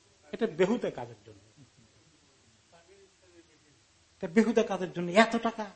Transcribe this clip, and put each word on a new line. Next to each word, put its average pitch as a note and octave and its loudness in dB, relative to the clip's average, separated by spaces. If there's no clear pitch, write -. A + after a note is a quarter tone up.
এটা G#3+ -2
বেহুদা F#3 0
কাজের A#2+ -10
জন্য, A2+ -20
এটা F#3+ -10
বেহুদা A3 4
কাজের F#3 -6
জন্য F3 -6
এত A3 6
টাকা। A3 -4